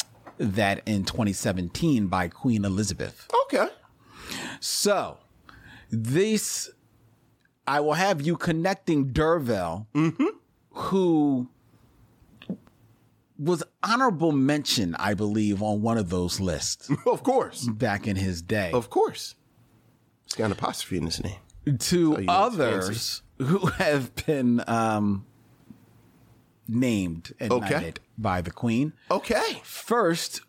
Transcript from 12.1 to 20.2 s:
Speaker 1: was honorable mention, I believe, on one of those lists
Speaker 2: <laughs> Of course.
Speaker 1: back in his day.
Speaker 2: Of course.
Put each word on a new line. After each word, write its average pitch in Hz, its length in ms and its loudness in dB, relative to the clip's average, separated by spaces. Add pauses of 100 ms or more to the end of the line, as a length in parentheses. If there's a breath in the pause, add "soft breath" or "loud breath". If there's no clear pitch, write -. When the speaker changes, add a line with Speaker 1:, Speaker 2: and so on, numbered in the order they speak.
Speaker 1:
was 147 260 0 (200)
honorable 202 500 2
mention, 135 600 2
I 101 180 0
believe, 104 500 0
on 104 180 0
one 113 160 2
of 101 120 0
those 90 320 -2
lists - 580 -4
Speaker 2:
<laughs> - 60 -20
Of 233 180 2
course. 247 440 0
Speaker 1:
back 107 380 -2
in 101 120 -2
his 92 240 -2
day. 95 320 -2
Speaker 2:
Of 123 160 -2
course. - 460 0 (880)